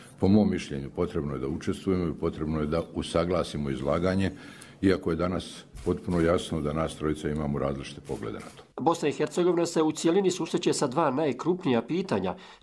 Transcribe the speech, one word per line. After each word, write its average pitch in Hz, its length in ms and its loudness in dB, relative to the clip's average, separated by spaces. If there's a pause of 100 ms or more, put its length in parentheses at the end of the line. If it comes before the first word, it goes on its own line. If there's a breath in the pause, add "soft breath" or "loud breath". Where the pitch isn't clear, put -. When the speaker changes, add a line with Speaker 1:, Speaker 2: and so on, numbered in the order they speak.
(200 loud breath)
Speaker 1:
Po 95 80 4
mom 101 220 6
mišljenju, 71 400 -4
potrebno 78 420 -2
je 65 60 -4
da 65 100 -4
učestvujemo 90 600 -2
i - 120 -4
potrebno 78 400 -2
je 76 60 0
da 80 160 0 (120)
usaglasimo 78 760 0
izlaganje 87 600 2 (520 loud breath)
Iako 92 280 4
je 82 60 2
danas 87 480 -2 (200)
potpuno 87 360 0
jasno 82 400 2
da 73 120 -2
nas 80 240 -2
trojica 76 340 -2
imamo 73 280 -2
različite 69 420 -4
poglede 53 380 -8
na - 180 -14
to. - 260 -12
Speaker 2:
Bosna 160 260 2
i 135 40 0
Hercegovina 170 540 0
se 165 160 0
u 156 100 2
cijelini 180 380 2
susreće 165 420 0
sa 151 140 2
dva 143 240 2
najkrupnija 139 720 0
pitanja. 117 520 -2 (280 loud breath)